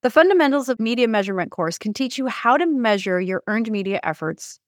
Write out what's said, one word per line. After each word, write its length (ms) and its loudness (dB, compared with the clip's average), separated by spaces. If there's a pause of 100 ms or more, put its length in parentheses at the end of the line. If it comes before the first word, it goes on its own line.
The 80 2
Fundamentals 580 4
of 120 -2
Media 280 0
Measurement 440 -2
course 260 -4
can 160 -6
teach 240 -4
you 80 -4
how 320 2
to 80 2
measure 560 0
your 240 -4
earned 240 -2
media 320 -2
efforts 680 -6